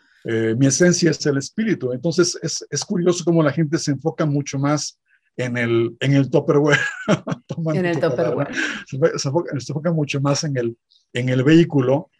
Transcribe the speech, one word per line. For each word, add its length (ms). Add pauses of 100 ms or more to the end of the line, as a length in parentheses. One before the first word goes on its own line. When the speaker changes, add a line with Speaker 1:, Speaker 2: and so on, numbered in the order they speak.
(240)
Speaker 1:
Eh, 340
mi 80
esencia 440
es 160
el 120
espíritu, 540
entonces 500
es, 280
es 140
curioso 400
cómo 180
la 100
gente 260
se 140
enfoca 340
mucho 320
más 420 (400)
en 160
el, 440
en 140
el 160
Tupperware, 480 (280)
<laughs> 400
tomando 340
Speaker 2:
En 60
el 140
Speaker 1:
Tupperware, 500
¿no? 40
Speaker 2:
Tupperware. 320
Speaker 1:
Se 100
enfoca, 220
se 100
enfoca, 320
se 120
enfoca 200
mucho 280
más 240
en 120
el, 200 (360)
en 160
el 140
vehículo, 760